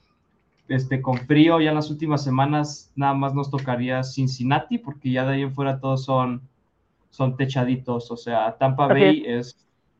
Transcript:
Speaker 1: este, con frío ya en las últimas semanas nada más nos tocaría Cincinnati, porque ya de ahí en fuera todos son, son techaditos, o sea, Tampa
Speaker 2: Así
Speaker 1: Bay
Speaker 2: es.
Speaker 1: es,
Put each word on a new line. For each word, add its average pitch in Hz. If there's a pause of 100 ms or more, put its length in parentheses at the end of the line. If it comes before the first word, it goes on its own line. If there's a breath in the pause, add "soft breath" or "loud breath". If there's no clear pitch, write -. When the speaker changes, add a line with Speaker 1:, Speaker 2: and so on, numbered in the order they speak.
(680)
Speaker 1:
este, 131
con 127
frío 160
ya 156
en 156
las 151
últimas 151
semanas 143
nada 139
más 135
nos 143
tocaría 131
Cincinnati, 135
porque 131
ya 127
de 135
ahí 135
en 135
fuera 135
todos 135
son, 127 (680)
son 131
techaditos, 127
o 120
sea, 113
Tampa 135
Speaker 2:
Así 135
Speaker 1:
Bay 151
Speaker 2:
es. 123
Speaker 1:
es, - (320)